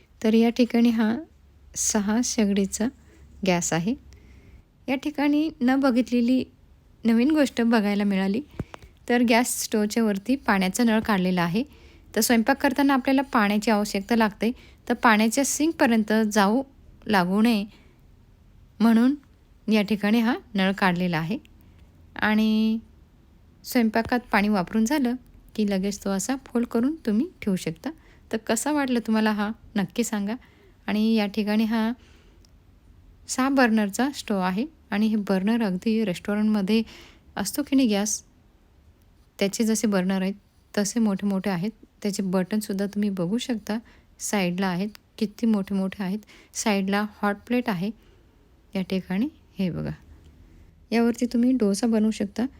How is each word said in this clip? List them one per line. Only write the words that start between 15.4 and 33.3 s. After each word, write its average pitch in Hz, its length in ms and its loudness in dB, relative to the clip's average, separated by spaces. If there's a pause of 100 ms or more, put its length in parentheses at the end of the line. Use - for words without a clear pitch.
सिंकपर्यंत 226 680 0 (180)
जाऊ 214 320 2 (440)
लागू 190 340 2
नये 220 240 2 (1120)
म्हणून 233 360 4 (560)
या 214 100 4
ठिकाणी 208 380 0
हा 240 160 2 (180)
नळ 190 180 2
काढलेला 180 460 0
आहे. 165 200 -4 (800)
आणि 220 640 2 (840)
स्वयंपाकात 226 560 0 (120)
पाणी 208 160 2
वापरून 214 380 0
झालं 254 300 0 (400)
की 208 140 -2
लगेच 196 360 -4
तो 196 40 -4
असा 196 260 -4 (100)
फोल्ड 233 220 -4
करून 254 280 -2 (100)
तुम्ही 226 220 0 (140)
ठेवू 190 140 -2
शकता. 165 340 -8 (420)
तर 226 60 -2
कसा 226 340 -4
वाटला 269 280 0
तुम्हाला 220 320 0
हा, 208 200 -2 (240)
नक्की 202 280 -2
सांगा. 208 320 -4 (520)
आणि 214 260 0
या 214 120 2
ठिकाणी 208 380 0
हा 220 280 0 (1400)
सहा 262 220 -2